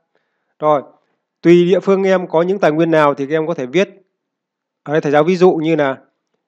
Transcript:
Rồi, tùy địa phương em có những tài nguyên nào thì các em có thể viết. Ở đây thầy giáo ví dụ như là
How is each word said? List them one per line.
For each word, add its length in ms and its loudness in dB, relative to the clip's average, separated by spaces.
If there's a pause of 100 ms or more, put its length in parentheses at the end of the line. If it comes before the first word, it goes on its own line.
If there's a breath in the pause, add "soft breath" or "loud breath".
(600)
Rồi, 240 0 (580)
tùy 240 4
địa 140 0
phương 240 -2
em 240 0
có 140 -2
những 180 -2
tài 120 2
nguyên 200 0
nào 220 2
thì 140 -6
các 80 -6
em 120 -4
có 60 -4
thể 120 -8
viết. 240 -2 (920)
Ở 100 -8
đây 80 0
thầy 100 -4
giáo 120 2
ví 120 0
dụ 180 4
như 220 -2
là 220 -2 (500)